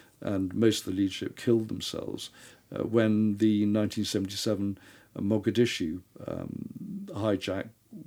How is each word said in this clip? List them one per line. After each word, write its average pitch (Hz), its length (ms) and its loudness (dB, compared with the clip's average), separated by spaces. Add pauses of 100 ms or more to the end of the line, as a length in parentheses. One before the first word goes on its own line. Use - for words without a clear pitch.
(200)
And 95 320 -2
most 107 280 4
of 98 120 -6
the 92 80 0
leadership - 340 -2
killed 113 340 2
themselves, - 600 -6 (420)
uh, - 120 -4
when 107 560 4
the 107 260 4
nineteen 107 400 0
seventy-seven 101 720 -2 (420)
Mogadishu, 101 840 2 (260)
um, - 800 -8
hijack 101 640 -2 (360)